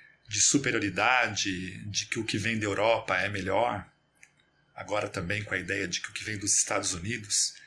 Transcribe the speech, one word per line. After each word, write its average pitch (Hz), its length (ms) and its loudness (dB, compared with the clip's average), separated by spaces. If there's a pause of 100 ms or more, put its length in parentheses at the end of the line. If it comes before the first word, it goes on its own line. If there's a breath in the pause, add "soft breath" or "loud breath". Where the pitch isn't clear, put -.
(280 loud breath)
de 104 120 -2
superioridade, 107 1500 2
de 101 200 -4
que - 140 -4
o 113 40 -2
que 113 140 -2
vem 110 220 0
da 107 60 -2
Europa 101 540 2
é 98 100 2
melhor, 101 540 0 (920)
agora 101 340 -2
também 101 340 -2
com 98 120 -4
a - 20 0
ideia 95 300 -2
de - 140 -4
que - 80 -10
o - 40 -20
que - 100 -8
vem 110 140 -6
dos 101 180 0
Estados 98 380 0
Unidos 104 600 -2 (120 loud breath)